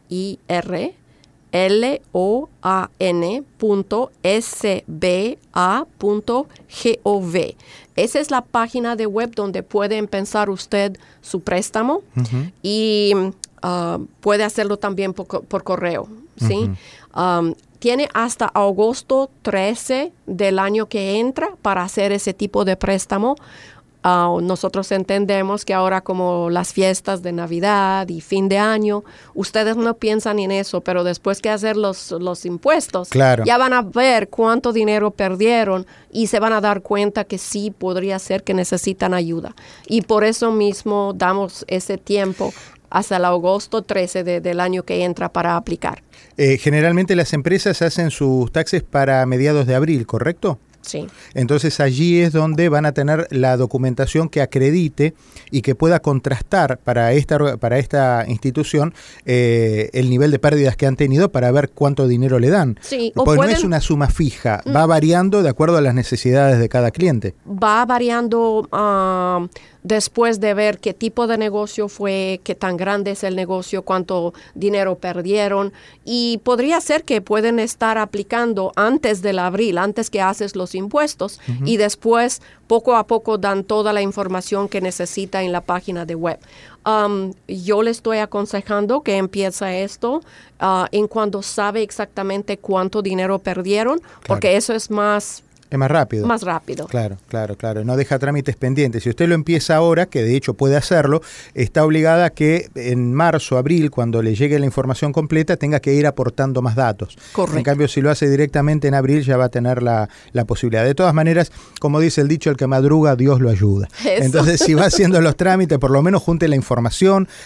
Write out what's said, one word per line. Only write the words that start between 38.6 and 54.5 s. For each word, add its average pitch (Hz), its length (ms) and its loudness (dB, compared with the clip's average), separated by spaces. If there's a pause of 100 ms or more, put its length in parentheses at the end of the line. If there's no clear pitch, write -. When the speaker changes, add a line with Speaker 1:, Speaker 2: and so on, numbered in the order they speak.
Speaker 1:
ayuda. 170 420 -4 (320)
Y 226 140 0
por 208 240 2
eso 226 260 0
mismo 202 640 0
damos 190 540 -2
ese 185 300 -4
tiempo 196 560 -4 (340)
hasta 190 300 -2
el 180 80 2
agosto 185 560 0
trece 185 420 -4
de, 175 160 -2
del 175 200 -4
año 180 220 -2
que 180 220 -2
entra 175 260 -4
para 170 260 0
aplicar. - 460 -6 (360)
Speaker 2:
Eh, 135 180 4
generalmente 170 580 2
las 175 200 0
empresas 175 480 0
hacen 165 280 0
sus 131 400 0
taxes 160 320 -2
para 135 440 2
mediados 135 400 2
de 127 80 2
abril, 139 320 0
¿correcto? 156 520 -2 (240)
Speaker 1:
Sí. - 240 -10 (280)
Speaker 2:
Entonces 139 440 0
allí 151 420 2
es 170 120 2
donde 160 380 2
van 147 160 2
a 147 60 0
tener 151 380 0
la 127 280 2
documentación 131 720 0
que 151 100 -2
acredite 147 720 0 (380)